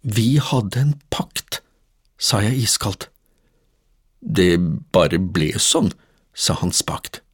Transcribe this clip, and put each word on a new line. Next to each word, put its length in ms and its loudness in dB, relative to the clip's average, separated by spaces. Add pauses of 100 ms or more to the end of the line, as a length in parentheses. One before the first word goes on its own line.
«Vi 340 2
hadde 440 0
en 120 2 (160)
pakt», 520 -6 (580)
sa 240 0
jeg 220 0
iskaldt. 420 -4 (1120)
«Det 380 2 (340)
bare 240 4
ble 400 -2
sånn», 340 0 (440)
sa 240 -2
han 160 -2
spakt. 460 -6 (120)